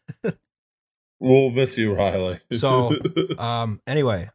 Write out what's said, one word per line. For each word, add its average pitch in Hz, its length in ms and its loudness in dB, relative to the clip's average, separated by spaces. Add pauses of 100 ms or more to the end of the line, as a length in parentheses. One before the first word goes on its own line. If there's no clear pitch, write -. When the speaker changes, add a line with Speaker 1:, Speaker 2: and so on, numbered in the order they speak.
(220)
Speaker 1:
<laughs> 220 80 -2 (880)
Speaker 2:
We'll 131 320 4
miss 127 260 0
you, 110 160 0
Riley. 92 520 0
<laughs> - 120 -14
Speaker 1:
So, 127 400 2 (400)
um, 117 500 -4
anyway, 120 480 0